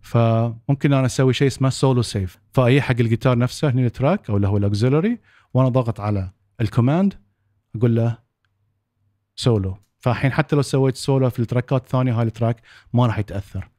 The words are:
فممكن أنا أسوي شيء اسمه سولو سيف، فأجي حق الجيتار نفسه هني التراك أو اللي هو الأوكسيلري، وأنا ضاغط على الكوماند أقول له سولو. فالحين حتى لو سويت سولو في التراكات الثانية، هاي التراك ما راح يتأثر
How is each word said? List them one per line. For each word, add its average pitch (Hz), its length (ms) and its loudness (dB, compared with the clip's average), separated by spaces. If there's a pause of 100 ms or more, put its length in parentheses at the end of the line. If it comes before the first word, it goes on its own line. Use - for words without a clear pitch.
فممكن 117 920 0
أنا 131 140 2
أسوي 131 260 0
شيء 139 140 0
اسمه 131 220 0
سولو 127 340 0
سيف، 98 360 -6 (140)
فأجي 127 300 4
حق 123 180 -2
الجيتار 117 380 2
نفسه 127 320 -2
هني 127 160 0
التراك 143 440 -2
أو 104 60 0
اللي 101 120 2
هو 101 80 0
الأوكسيلري، 127 640 0 (340)
وأنا 131 140 4
ضاغط 117 320 -2
على 101 300 -2 (300)
الكوماند 139 540 2 (640)
أقول 117 200 2
له 117 220 0 (1160)
سولو. 98 400 0 (220)
فالحين 123 340 -2
حتى 151 240 -2
لو 143 60 0
سويت 131 340 -2
سولو 131 340 0
في - 80 -10
التراكات 123 460 -2
الثانية، 127 360 -2
هاي 117 60 0
التراك 113 340 -2 (320)
ما 123 140 2
راح 107 120 -2
يتأثر 98 500 -8 (100)